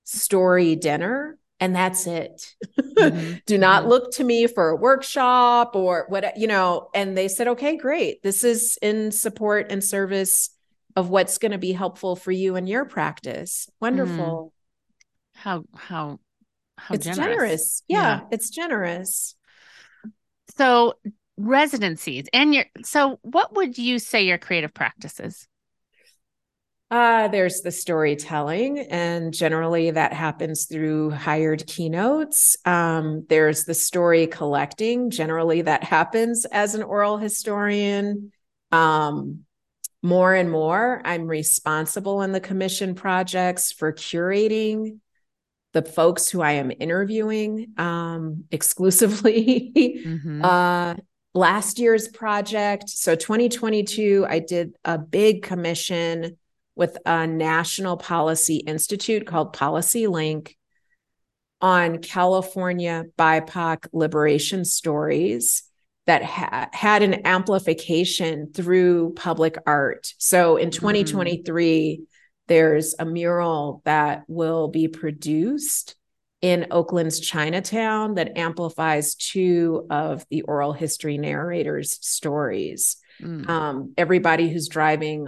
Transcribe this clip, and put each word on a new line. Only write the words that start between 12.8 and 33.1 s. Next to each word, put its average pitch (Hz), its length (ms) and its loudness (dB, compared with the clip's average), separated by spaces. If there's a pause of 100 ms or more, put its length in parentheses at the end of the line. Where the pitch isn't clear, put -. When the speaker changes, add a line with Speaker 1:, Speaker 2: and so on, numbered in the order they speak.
Speaker 1:
practice." 156 840 -8 (120)
Wonderful. 175 720 -2
Speaker 2:
Mm. - 880 -20
How, 175 240 -8 (120)
how, 156 420 -10 (580)
how - 200 -8
Speaker 1:
It's 147 100 -8
Speaker 2:
generous. 190 180 -4
Speaker 1:
generous. 262 600 -2
Yeah, 370 140 0
Speaker 2:
Yeah. 226 200 2 (120)
Speaker 1:
it's 226 180 -6
generous. 190 840 -6 (1200)
Speaker 2:
So 240 380 6 (420)
residencies 202 960 0
and 294 200 6
your, 277 120 4 (180)
so 269 400 0
what 339 320 -2
would 349 240 -2
you 247 220 -2
say 208 240 0
your 180 140 2
creative 165 360 -4
practice - 460 -8
is? - 260 -14 (1400)
Speaker 1:
Uh, 233 380 6
there's 185 320 2
the 175 100 -6
storytelling, 156 1080 -2
and 170 560 -4
generally 165 560 0
that 156 240 0
happens 156 500 -4
through 156 460 -2
hired 156 560 -2
keynotes. 220 1000 0
Um, 160 640 0